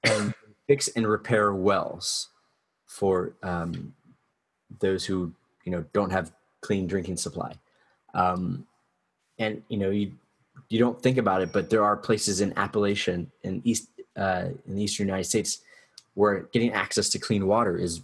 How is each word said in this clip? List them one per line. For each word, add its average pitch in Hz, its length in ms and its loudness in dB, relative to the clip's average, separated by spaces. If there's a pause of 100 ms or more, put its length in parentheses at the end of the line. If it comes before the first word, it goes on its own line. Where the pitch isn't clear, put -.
and 104 300 0 (160)
<coughs> - 180 -20
fix 139 220 4
and 113 180 -2
repair 104 460 2
wells 95 760 -2 (560)
for, 92 480 0 (100)
um, 85 500 -6 (840)
those 95 260 0
who, 92 280 -2 (320)
you 90 60 -4
know, 85 120 -4 (100)
don't 98 180 0
have 92 200 -2 (300)
clean 98 260 -2
drinking 90 300 -2
supply. - 360 -6 (600)
Um, 90 520 0 (720)
and, 107 320 -4
you 113 80 -4
know, 98 120 0
you, 104 240 -2 (560)
you 110 100 0
don't 120 220 2
think 127 160 4
about 95 240 2
it, 87 120 -2
but 92 160 0
there 107 140 4
are 104 140 4
places 104 440 0
in 98 160 0
Appalachian, 98 760 0 (120)
in 95 200 -4
East, 117 260 0 (280)
uh, 92 280 0 (220)
in 95 80 -8
the 104 80 -2
Eastern 101 240 -2
United 95 180 0
States, - 340 0 (560)
where 101 260 4 (100)
getting 117 220 2
access 101 360 0
to - 100 -2
clean 98 280 0
water 104 300 4
is, 85 260 -4